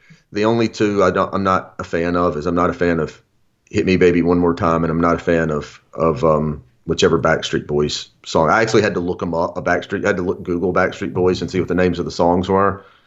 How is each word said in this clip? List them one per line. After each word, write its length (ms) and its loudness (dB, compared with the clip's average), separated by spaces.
The 140 -2
only 220 2
two 360 0
I 80 4
don't, 200 0
I'm 120 -2
not 340 0
a 60 -8
fan 320 -2
of 200 0
is 120 -6
I'm 80 0
not 160 2
a 20 -6
fan 260 0
of 220 -6
Hit 160 -2
Me 100 2
Baby 280 4
One 160 2
More 160 2
Time, 280 0
and 60 0
I'm 100 -2
not 180 2
a 20 -12
fan 320 0
of, 280 -8
of, 300 0
um, 400 0
whichever 320 2
Backstreet 480 -2
Boys 420 -4
song. 240 0
I 140 4
actually 180 2
had 140 0
to 60 -4
look 200 -6
'em 140 -4
up, 200 -4
a 60 -6
Backstreet, 420 -4
I 40 -2
had 100 0
to 60 -4
look, 180 -4
Google 320 -2
Backstreet 400 -2
Boys 300 0
and 80 -6
see 80 -2
what 80 -2
the 80 -2
names 240 2
of 60 -6
the 60 -8
songs 380 0
were, 340 0